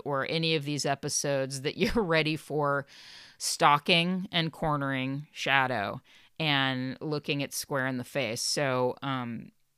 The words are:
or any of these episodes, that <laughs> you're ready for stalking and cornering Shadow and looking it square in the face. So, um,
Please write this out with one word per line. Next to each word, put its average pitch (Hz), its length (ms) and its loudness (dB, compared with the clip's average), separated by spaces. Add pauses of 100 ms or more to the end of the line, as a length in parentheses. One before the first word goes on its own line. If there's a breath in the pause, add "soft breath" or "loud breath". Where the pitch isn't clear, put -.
or 135 240 0
any 165 260 2
of 147 100 -2
these 147 200 -2
episodes, 139 760 -2
that 139 160 -4
<laughs> - 0 -
you're 220 260 2
ready 160 320 2
for 143 500 -2 (520 loud breath)
stalking 175 920 4
and 160 200 0
cornering 139 800 -2
Shadow 127 680 0 (380 soft breath)
and 135 640 0
looking 147 400 -4
it 131 120 -6
square 131 340 -2
in 131 100 -4
the 123 60 -6
face. 120 380 -4
So, 127 600 0
um, 123 500 -6 (260)